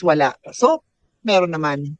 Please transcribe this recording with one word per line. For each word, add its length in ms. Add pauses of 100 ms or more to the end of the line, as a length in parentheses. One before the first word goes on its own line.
wala. 280 (200)
So, 320 (400)
meron 280
naman. 460